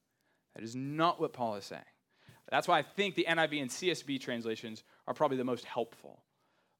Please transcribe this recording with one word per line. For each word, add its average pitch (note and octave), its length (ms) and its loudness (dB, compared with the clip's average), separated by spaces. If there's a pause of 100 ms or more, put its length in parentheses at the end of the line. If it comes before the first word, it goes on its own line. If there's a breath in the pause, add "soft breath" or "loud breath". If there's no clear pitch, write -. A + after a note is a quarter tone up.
(560)
That - 80 -10
is A2+ 120 -8
not D3+ 440 0
what D#3+ 120 0
Paul A2+ 240 -2
is G2+ 100 -8
saying. D#2 180 -12 (640 soft breath)
That's C#3+ 180 2
why E3+ 120 8
I - 20 4
think G3 340 -2
the E3 120 2
N E3 120 4
I D#3+ 80 6
V D3 120 -2
and B2+ 120 -2
C F3+ 200 0
S D3+ 100 -2
B C#3 160 -2
translations A2+ 640 -4 (220 soft breath)
are B2+ 80 -2
probably C3+ 240 2
the B2 60 0
most B2 220 -2
helpful. - 580 -6 (560)